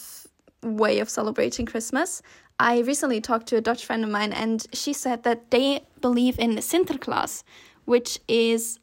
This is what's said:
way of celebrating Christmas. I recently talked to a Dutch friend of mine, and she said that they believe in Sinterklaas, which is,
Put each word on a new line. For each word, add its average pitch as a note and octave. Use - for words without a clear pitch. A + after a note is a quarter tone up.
way G#3+
of G#3+
celebrating G#3+
Christmas. B3+
I A#3+
recently B3+
talked A3+
to B3
a A3
Dutch A#3
friend A3+
of G#3+
mine, G#3
and A3
she C#4+
said B3
that A#3
they C#4
believe B3
in A#3
Sinterklaas, -
which A#3+
is, A3+